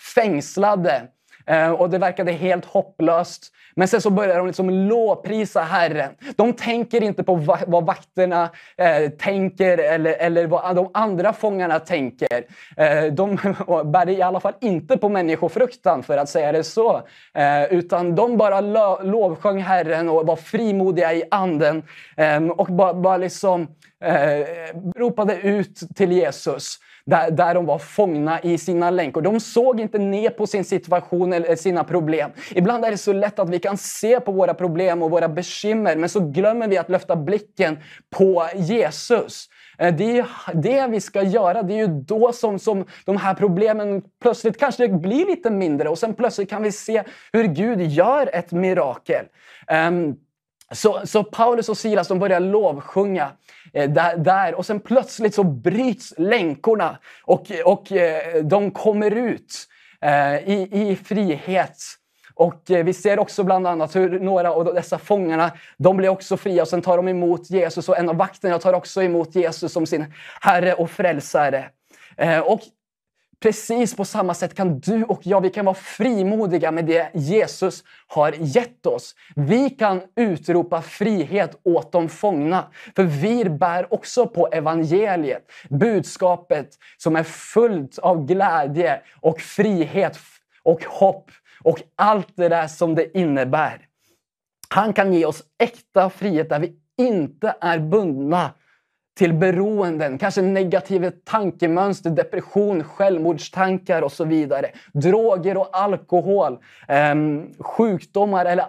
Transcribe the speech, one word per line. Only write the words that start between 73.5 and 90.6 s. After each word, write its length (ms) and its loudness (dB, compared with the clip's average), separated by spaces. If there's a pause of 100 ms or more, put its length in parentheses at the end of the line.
på 100 -6
samma 280 -4
sätt 220 -8
kan 240 -2
du 240 -2
och 200 -4
jag, 180 2
vi 80 0
kan 160 -4
vara 100 0
frimodiga 960 -2
med 140 -2
det 280 0
Jesus 720 -2 (240)
har 320 0
gett 460 -2
oss. 300 -4 (200)
Vi 340 2
kan 320 -2 (140)
utropa 640 0
frihet 800 -2
åt 280 0
de 180 0
fångna, 600 -2 (240)
för 80 4
vi 420 0
bär 480 -2
också 340 0
på 240 0
evangeliet, 1000 -2 (180)
budskapet 1000 0 (280)
som 180 -2
är 80 2
fullt 720 0
av 280 2
glädje 760 0 (200)
och 200 0
frihet 760 0
f-, 240 -20 (240)